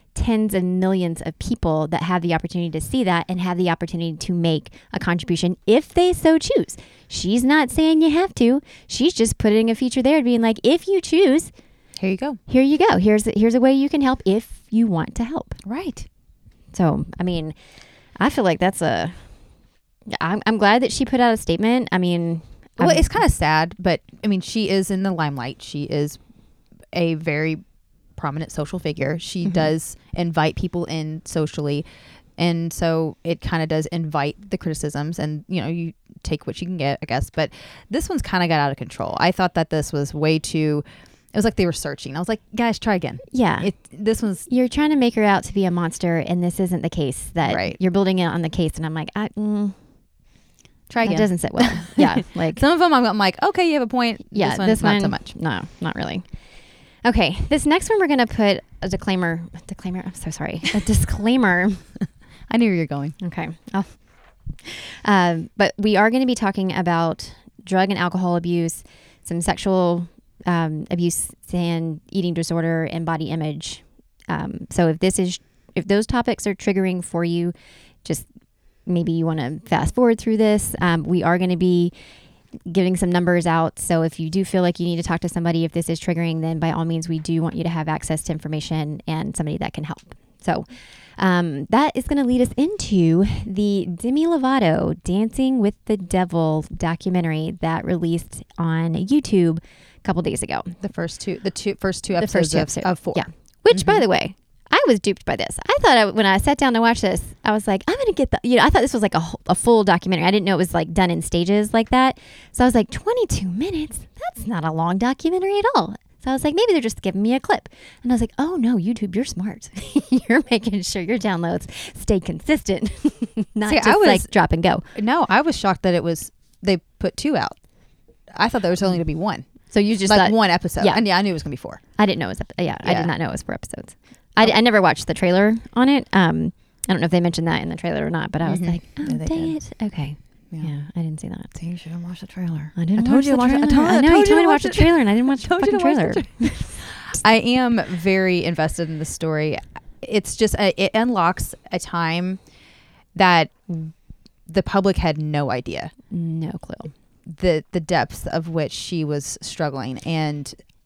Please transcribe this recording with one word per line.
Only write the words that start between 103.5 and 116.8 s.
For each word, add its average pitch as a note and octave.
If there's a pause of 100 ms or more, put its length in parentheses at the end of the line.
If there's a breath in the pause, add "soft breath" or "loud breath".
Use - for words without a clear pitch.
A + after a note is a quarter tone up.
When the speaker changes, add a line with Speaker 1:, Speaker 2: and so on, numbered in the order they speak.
Speaker 1:
Which, G3
by G4+
Speaker 2:
Mm-hmm. G#4
Speaker 1:
the A3
way, - (360)
I B4+
was A3+
duped -
by -
this. - (100)
I C#5
thought D4+
I, G#3+
when G#3
I F#3+
sat C#4+
down C4
to A3+
watch A#3
this, F#3+ (220)
I A3
was G#3+
like, G3
"I'm F4+
gonna B4
get C4+
the," -
you B3
know, -
I D#4
thought F#4
this C4
was, A3
like, G3+
a F3+
wh-, E3 (140)
a F3
full A3+
documentary. F3+
I F#3
didn't G3
know G3
it D#3
was, E3+
like, E3
done F#3
in E3+
stages G3+
like A3+
that. B3+ (340 loud breath)
So B3
I -
was B3+
like, A3+
"Twenty-two -
minutes? D#4 (160)
That's -
not E3+
a D#3+
long E3+
documentary F4+
at G4+ (100)
all." - (300)
So C4
I -
was C4
like, D4+
"Maybe G#4+
they're D#4